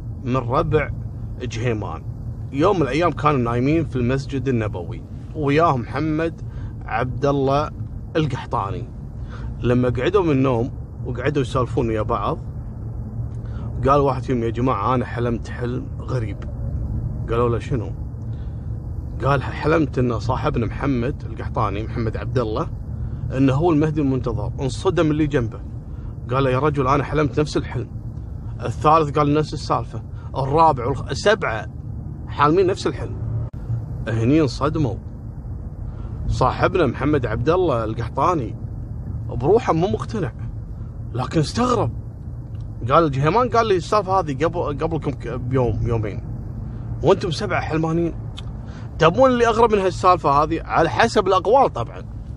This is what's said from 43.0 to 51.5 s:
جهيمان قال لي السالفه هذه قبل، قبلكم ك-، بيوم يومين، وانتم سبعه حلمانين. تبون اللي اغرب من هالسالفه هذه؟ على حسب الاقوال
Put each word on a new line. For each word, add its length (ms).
جهيمان 380
قال 180
لي 100
السالفه 440
هذه 240
قبل، 340
قبلكم 320
ك-، 180
بيوم 540
يومين، 380
وانتم 280
سبعه 300
حلمانين. 540
تبون 320
اللي 160
اغرب 260
من 60
هالسالفه 520
هذه؟ 320
على 280
حسب 360
الاقوال 460